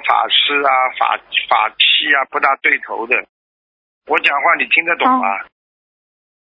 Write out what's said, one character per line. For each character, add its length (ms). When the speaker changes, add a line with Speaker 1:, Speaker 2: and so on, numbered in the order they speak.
Speaker 1:
法 200
事 340
啊、 100
法， 220
法 220
器 460
啊， 160
不 80
大 180
对 220
头 280
的。 80
我 120
讲 220
话 140
你 120
听 180
得 120
懂 100
吗？ 200
Speaker 2:
哦。 180